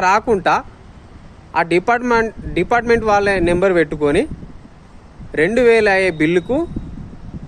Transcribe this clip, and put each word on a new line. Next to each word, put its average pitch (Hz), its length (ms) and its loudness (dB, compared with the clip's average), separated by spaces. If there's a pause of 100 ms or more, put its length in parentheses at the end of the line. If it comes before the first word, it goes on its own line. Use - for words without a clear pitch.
రాకుండా 196 460 2 (1000)
ఆ 170 40 0 (120)
డిపార్ట్‌మెంట్, 226 600 0 (240)
డిపార్ట్‌మెంట్ 233 540 0
వాళ్ళ 202 180 2 (200)
నెంబర్ 180 300 2
పెట్టుకొని 151 440 0 (1160)
రెండు 226 260 2
వేలు 220 260 4
అయ్యే 190 260 2
బిల్లుకు 175 380 0 (920)